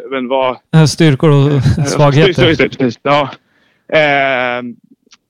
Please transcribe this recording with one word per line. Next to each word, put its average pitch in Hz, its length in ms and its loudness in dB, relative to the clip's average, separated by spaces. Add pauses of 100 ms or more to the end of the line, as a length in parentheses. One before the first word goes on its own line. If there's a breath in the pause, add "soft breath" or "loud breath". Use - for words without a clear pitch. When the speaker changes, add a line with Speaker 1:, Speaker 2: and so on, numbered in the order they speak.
(100)
Speaker 1:
men 131 180 -6
vad 127 280 -2 (180)
Speaker 2:
Eh, 160 100 4
styrkor 151 460 0
och 143 220 2
Speaker 1:
Eh, 143 320 0
Speaker 2:
svagheter. 143 440 2
Speaker 1:
just 175 120 -2
det, 180 80 4
just 160 120 0
det, - 80 2
precis. 123 340 -6
Ja. 143 280 0 (680)
Eh, 135 640 0 (680)